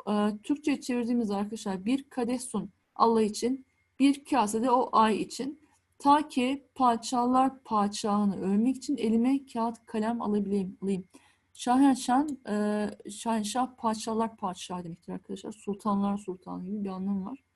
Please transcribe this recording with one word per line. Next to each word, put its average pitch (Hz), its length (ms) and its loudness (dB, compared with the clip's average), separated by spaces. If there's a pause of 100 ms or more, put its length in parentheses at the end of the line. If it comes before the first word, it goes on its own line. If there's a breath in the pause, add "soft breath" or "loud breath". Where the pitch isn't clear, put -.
e, 208 340 2
Türkçe'ye 285 380 -2
çevirdiğimiz 240 500 0
arkadaşlar 202 540 -4
bir 269 260 0
kadeh 247 280 -2
sun 208 320 -6 (260)
Allah 226 260 4
için, 226 440 -2 (320 soft breath)
bir 277 260 4
kase 220 380 2
de 262 80 2
o 247 220 4
ay 214 300 4
için. - 380 -8 (380 soft breath)
Ta 294 300 4
ki 262 460 -2
padişahlar 254 920 2
padişahını 208 760 0
övmek 220 360 2
için 285 200 -4
elime 240 500 2
kağıt 233 400 -6
kalem 226 360 -2
alabileyim, 202 600 -2
alayım. 190 220 -2 (500 soft breath)
Şahenşah, 262 720 4 (220)
e, 208 420 0 (200)
şahenşah 226 680 -2
padişahlar 220 580 -2
padişahı 180 480 -8
demektir 170 280 -12
arkadaşlar. 190 400 -10
Sultanlar 202 680 -2
sultanı 185 460 -10
gibi 202 200 -6
bir 196 40 -6
anlamı 190 420 -4
var. 269 140 -14 (120)